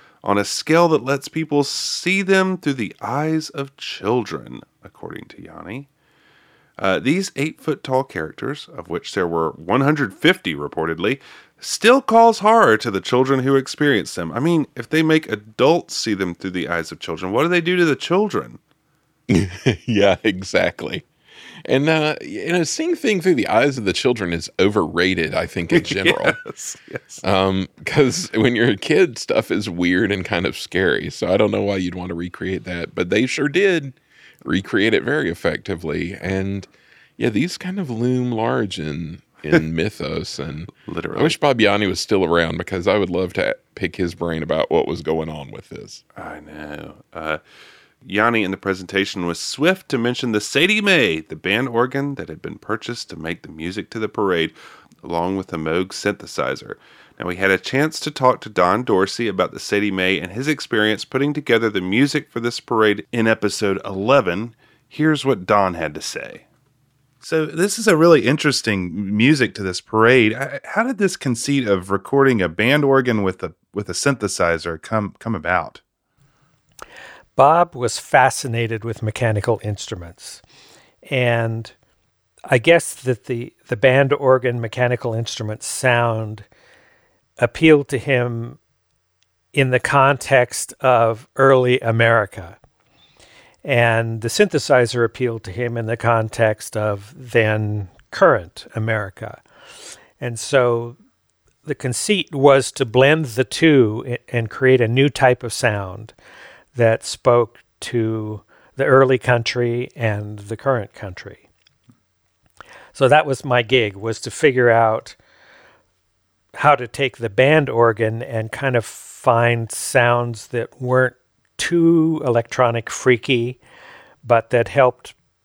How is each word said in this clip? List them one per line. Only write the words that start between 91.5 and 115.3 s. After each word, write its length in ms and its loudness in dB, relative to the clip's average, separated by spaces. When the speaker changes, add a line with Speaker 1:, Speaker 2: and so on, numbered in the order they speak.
Speaker 3:
America. 760 0
And 600 2
the 60 -4
synthesizer 760 2
appealed 400 -4
to 80 -12
him 240 -6
in 100 -4
the 100 -2
context 800 0
of 400 -4
then 720 0
current 640 0
America. 680 -6
And 180 -6
so 580 0
the 100 -6
conceit 600 -2
was 380 6
to 140 -2
blend 400 4
the 180 -2
two 640 4
a-, 280 -10
and 140 -2
create 320 2
a 80 2
new 200 4
type 340 2
of 100 -8
sound 600 -4
that 260 4
spoke 560 0
to 640 -6
the 80 -2
early 340 6
country 800 0
and 440 -4
the 160 -10
current 360 -2
country. 560 -16
So 160 2
that 180 6
was 180 -4
my 180 2
gig, 340 0
was 240 -6
to 100 -10
figure 400 4
out 460 2